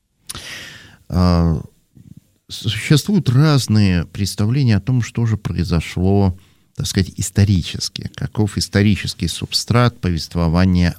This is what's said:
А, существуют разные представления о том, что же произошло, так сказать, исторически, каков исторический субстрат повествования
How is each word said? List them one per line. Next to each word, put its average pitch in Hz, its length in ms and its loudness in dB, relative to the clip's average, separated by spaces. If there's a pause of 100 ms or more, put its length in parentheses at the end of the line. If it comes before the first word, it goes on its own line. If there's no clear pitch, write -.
(1080)
А, 85 520 2 (880)
существуют 147 800 0
разные 110 800 2
представления 110 680 0
о 92 40 0
том, 127 220 0
что 113 240 -4
же 110 100 0
произошло, 90 1040 0 (380)
так - 100 -6
сказать, - 300 -2
исторически, - 960 -2
каков - 420 -4
исторический 98 720 0
субстрат - 720 0
повествования 87 960 0